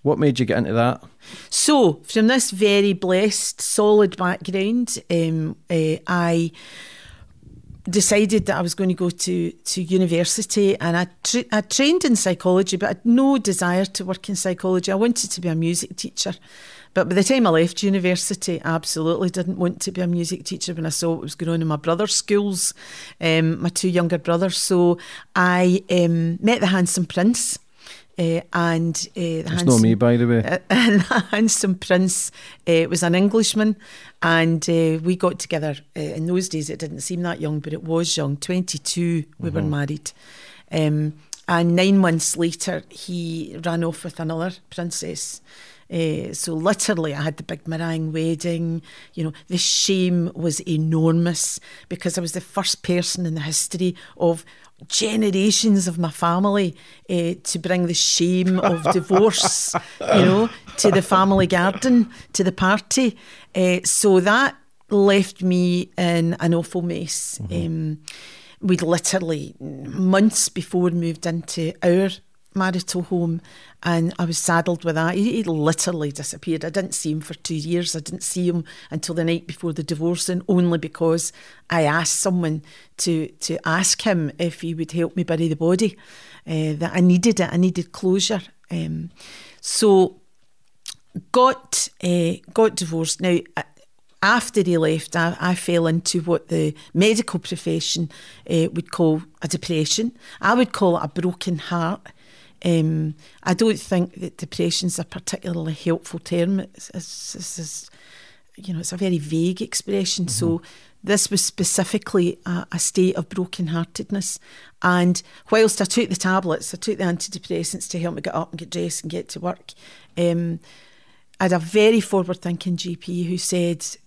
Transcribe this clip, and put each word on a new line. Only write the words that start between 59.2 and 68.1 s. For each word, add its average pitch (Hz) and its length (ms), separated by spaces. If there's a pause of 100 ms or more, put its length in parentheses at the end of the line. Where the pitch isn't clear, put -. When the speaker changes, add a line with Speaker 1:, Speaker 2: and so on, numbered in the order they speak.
Speaker 2:
you 196 240
know, 208 240 (260)
to 208 160
the 190 100
family 190 460
garden, 196 600 (240)
to 196 100
the 180 80
party. 208 640 (400)
Uh, 180 300
so 190 340
that 220 360 (340)
left 196 520
me 180 560
in 170 440
an 170 120
awful 170 280
mess. 170 640
Speaker 1:
Mm-hmm. 170 220
Speaker 2:
Um, 160 340 (600)